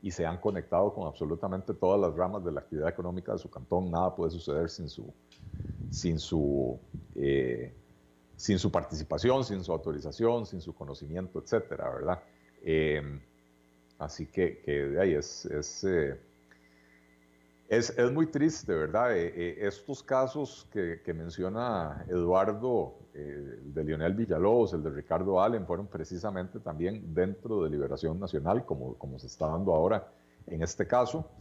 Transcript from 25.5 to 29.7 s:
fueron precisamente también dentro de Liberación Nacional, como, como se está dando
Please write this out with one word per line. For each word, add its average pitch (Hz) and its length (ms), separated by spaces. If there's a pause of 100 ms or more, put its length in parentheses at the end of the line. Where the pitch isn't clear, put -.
fueron 90 220
precisamente 92 720
también 85 560
dentro 92 480
de 78 60
Liberación 73 500
Nacional, 95 460
como, 64 300
como 65 220
se 64 100
está 80 200
dando 85 260